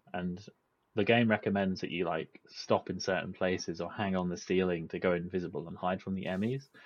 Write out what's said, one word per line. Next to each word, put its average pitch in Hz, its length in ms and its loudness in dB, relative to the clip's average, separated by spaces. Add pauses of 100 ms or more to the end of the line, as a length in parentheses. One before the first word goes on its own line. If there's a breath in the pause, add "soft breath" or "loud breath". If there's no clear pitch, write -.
(140)
and 90 320 -4 (500)
the 107 100 2
game 117 260 6
recommends 98 500 2
that - 100 -6
you, 87 140 0
like, 82 440 -4
stop - 400 0
in 92 100 -4
certain 90 340 -2
places 90 480 -2
or 85 120 -4
hang 98 220 0
on 90 140 0
the 87 80 -4
ceiling 90 520 2
to 90 100 -6
go 90 140 4
invisible 85 560 -4
and 92 80 -12
hide 92 240 -2
from 95 140 -4
the 92 100 -6
Emmys. 110 440 -2 (160 soft breath)